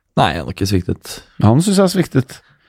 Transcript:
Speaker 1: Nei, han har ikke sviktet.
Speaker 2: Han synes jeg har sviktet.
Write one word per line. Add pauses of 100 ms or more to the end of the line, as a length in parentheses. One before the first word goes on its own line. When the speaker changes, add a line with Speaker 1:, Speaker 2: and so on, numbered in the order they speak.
(160)
Speaker 1:
Nei,
han
har
ikke
sviktet. (220)
Speaker 2:
Han
synes
jeg
har
sviktet. (280)